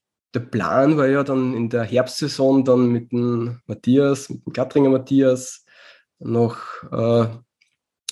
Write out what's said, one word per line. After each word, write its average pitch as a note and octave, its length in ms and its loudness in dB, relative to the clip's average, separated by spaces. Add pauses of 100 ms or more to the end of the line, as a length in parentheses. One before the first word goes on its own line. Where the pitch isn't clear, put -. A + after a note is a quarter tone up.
(340)
der B2 60 -2
Plan A#2+ 560 0
war C#3+ 100 2
ja C#3 160 2
dann C3 320 -2
in A#2 140 -2
der A#2 160 -2
Herbstsaison C3+ 800 0
dann B2 240 4
mit A#2+ 240 -2
dem A#2+ 540 -2
Matthias, C3+ 640 0
mit - 160 -12
dem C3+ 80 -12
Gattringer C3 380 2
Matthias C3 720 0 (540)
nach, A#2 400 -2 (320)
äh, A#2 380 0 (840)